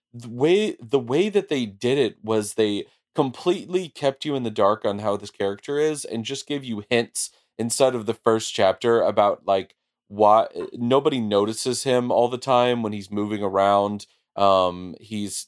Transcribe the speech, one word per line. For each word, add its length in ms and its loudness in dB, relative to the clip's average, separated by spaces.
the 160 -16
way, 520 0
the 180 0
way 300 0
that 200 -2
they 160 -2
did 340 -2
it 240 0
was 320 -2
they 320 0
completely 760 -2
kept 360 -6
you 100 -4
in 80 -4
the 80 -4
dark 340 2
on 140 -2
how 180 -2
this 140 -10
character 480 -4
is 260 -2
and 200 -8
just 220 -10
gave 180 -6
you 260 -8
hints 400 -2
inside 360 2
of 120 -6
the 80 -2
first 380 0
chapter 480 2
about, 460 2
like, 300 -2
why 400 6
nobody 480 2
notices 640 0
him 260 0
all 180 2
the 100 -8
time 440 2
when 100 -4
he's 200 -10
moving 320 -4
around. 600 2
Um, 680 2
he's, 480 -8